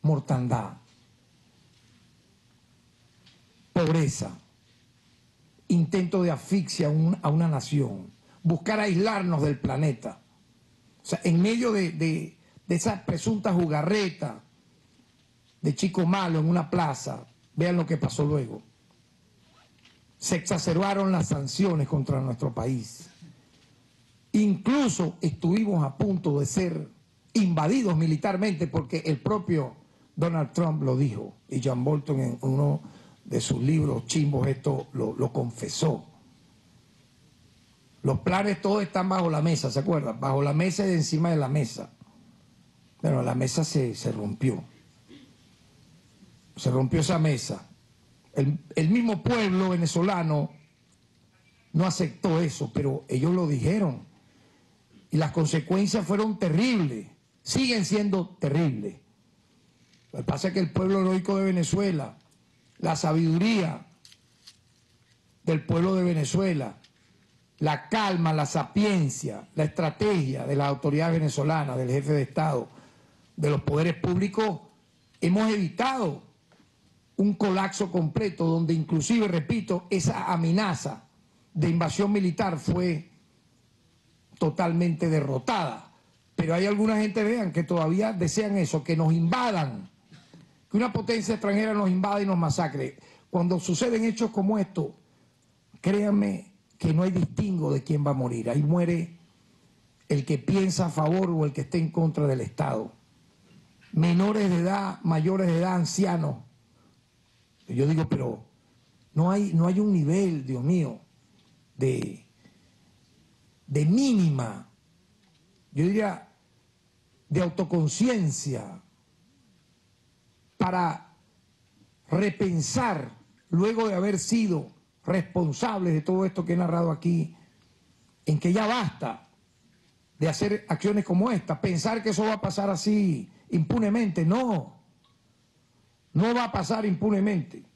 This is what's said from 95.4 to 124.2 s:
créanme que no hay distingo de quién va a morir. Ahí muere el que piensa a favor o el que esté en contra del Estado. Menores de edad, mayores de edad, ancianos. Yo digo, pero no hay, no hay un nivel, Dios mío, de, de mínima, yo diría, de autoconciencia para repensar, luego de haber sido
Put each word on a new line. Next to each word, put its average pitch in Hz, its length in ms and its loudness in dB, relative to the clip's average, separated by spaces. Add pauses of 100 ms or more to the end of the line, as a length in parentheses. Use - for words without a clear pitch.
créanme 202 720 0 (260)
que 160 160 0
no 165 100 4
hay 185 80 2
distingo 175 600 0
de 139 100 0
quién 147 240 0
va 143 60 0
a - 20 0
morir. 120 360 -2
Ahí 143 120 2
muere 170 560 0 (920)
el 143 160 0
que 147 120 0
piensa 190 500 0
a - 20 -2
favor 170 400 0
o 160 160 0
el 143 80 -2
que 139 80 -6
esté 175 160 -4
en 165 140 0
contra 156 360 0
del 131 140 0
Estado. 117 500 -4 (1000)
Menores 190 560 2
de 175 80 2
edad, 190 460 -2
mayores 175 440 2
de 165 120 2
edad, 185 160 0
ancianos. 170 680 0 (1200)
Yo 131 200 0
digo, 156 200 2
pero 131 360 -4 (720)
no 170 180 4
hay, 196 220 0
no 165 120 4
hay 185 140 2
un 208 120 2
nivel, 165 540 2
Dios 131 180 -4
mío, 147 360 0 (760)
de, 127 480 -2 (1400)
de 147 200 0
mínima, 165 840 2 (1000)
yo 147 140 0
diría, 202 420 -2 (1000)
de 156 140 0
autoconciencia 170 1400 -2 (1700)
para 180 580 -2 (920)
repensar, 180 1000 -2 (400)
luego 220 380 2
de 196 80 0
haber 190 240 0
sido 190 480 0 (360)